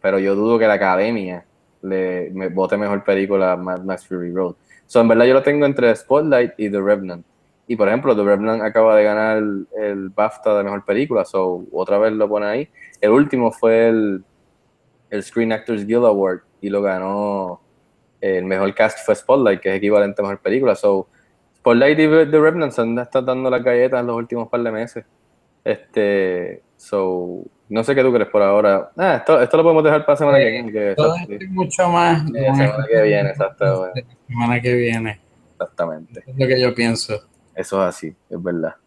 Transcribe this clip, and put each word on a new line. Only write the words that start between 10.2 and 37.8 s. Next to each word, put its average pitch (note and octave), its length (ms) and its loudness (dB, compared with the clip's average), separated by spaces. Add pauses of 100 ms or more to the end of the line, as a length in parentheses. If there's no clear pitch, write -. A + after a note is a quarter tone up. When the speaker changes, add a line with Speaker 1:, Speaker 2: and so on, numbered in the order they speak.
Speaker 1:
de G2+ 80 -2
mejor G2 180 -8
película, A2 400 -2
so, F#2 480 -4
otra F#2 260 -2
vez A2 140 2
lo G#2+ 160 -8
pone G#2 180 -4
ahí. A#2 240 -4 (300)
El G#2+ 120 2
último B2+ 420 2
fue A2+ 340 2
el, G#2+ 360 0 (840)
el G#2 140 -8
Screen A2+ 300 -2
Actors G#2+ 320 -6
Guild A#2 200 0
Award G2 360 0 (180)
y G2+ 100 -8
lo G2+ 120 -2
ganó, G2 800 -4 (580)
el F#2+ 260 -2
mejor F#2+ 280 -2
cast - 320 0
fue A2 80 2
Spotlight, A#2 460 2
que F#2+ 100 -4
es F#2+ 60 -2
equivalente G2+ 460 0
a - 20 0
mejor G2 160 -6
película. A#2 360 0
So, G2 320 0 (500)
Spotlight C3+ 420 4
y D#3 80 4
The D#3 320 4
Revenant D#3 320 0
se B2 100 -4
han A#2 160 -2
estado B2 300 -4
dando C3 220 -2
las B2 120 -2
galletas B2+ 380 2
en A#2+ 80 -4
los A#2 80 -4
últimos A#2 320 -8
par A#2+ 160 -4
de A2+ 80 -4
meses. A2 340 -10 (580)
Este, F#2+ 1000 -2 (140)
so, F#2 680 -6 (260)
no A2 140 -2
sé C#3 100 0
qué C3+ 80 2
tú C3 100 4
crees A2+ 180 2
por G#2 120 2
ahora. G2 560 2
Ah, E3+ 200 2
esto, D3+ 220 2
esto B2 180 2
lo E3 60 4
podemos D#3+ 200 4
dejar D3+ 220 2
para D3 80 2
la C#3 40 2
semana C#3+ 220 4
que C3 80 2
Speaker 2:
Eh, A2 40 0
Speaker 1:
viene, A#2 200 -8
que G#2 240 -2
Speaker 2:
todo - 180 2
Speaker 1:
exacto, E3+ 200 -10
Speaker 2:
esto F#3+ 120 -12
Speaker 1:
sí. F#3+ 60 -12
Speaker 2:
y - 20 -10
mucho F#3 360 -2
más, E3+ 360 2
Speaker 1:
Sí, D3 60 -6
Speaker 2:
lo A#2 100 -6
van C3 60 0
a - 20 2
Speaker 1:
la C3+ 60 2
semana C3+ 200 2
que G#2+ 60 -4
Speaker 2:
escuchar A2 220 2
Speaker 1:
viene, G2+ 260 2
exacto, G2 360 -4
Speaker 2:
la F#2+ 120 0
Speaker 1:
bueno. F#2 160 -6 (340)
Speaker 2:
semana A#2+ 340 -2
que B2 120 -2
viene. A#2 480 -4 (300)
Speaker 1:
Exactamente. E2 720 -10
Speaker 2:
Eso C3 100 -20
es C3 80 -12
lo C3 80 0
que B2+ 140 2
yo B2 120 2
pienso. A2+ 460 -2 (340)
Speaker 1:
Eso F#2+ 300 -4